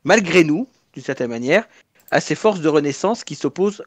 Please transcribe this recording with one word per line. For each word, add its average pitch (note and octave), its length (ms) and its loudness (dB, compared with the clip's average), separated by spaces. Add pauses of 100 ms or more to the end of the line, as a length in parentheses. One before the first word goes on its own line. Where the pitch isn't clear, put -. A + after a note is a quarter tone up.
malgré F3 400 4
nous, D#3 240 0 (260)
d'une C3 100 -16
certaine B2+ 260 -4
manière, B2+ 380 0 (420)
à D#3 120 2
ces - 140 -4
forces G3 260 0
de D#3 80 0
renaissance D3 540 0
qui D3 120 -14
s'opposent F#3 520 -4